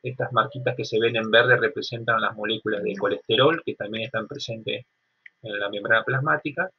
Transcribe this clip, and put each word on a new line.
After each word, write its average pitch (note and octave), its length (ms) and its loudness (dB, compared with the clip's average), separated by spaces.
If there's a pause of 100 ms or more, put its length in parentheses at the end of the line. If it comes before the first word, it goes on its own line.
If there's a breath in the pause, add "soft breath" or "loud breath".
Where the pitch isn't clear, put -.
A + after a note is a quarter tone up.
estas B2 320 -6
marquitas B2 420 0
que A2+ 80 -6
se A2 160 0
ven A#2 160 2
en A2 140 0
verde A#2+ 280 6
representan A2+ 600 0
las G#2 160 -2
moléculas G#2+ 480 -2
de G#2 120 -2
colesterol, A2+ 680 2
que A2 120 -6
también A2 300 -6
están A2 220 -6
presentes - 580 -8 (580)
en G#2 160 -6
la G2+ 100 -2
membrana A2 340 2
plasmática. D3 760 -2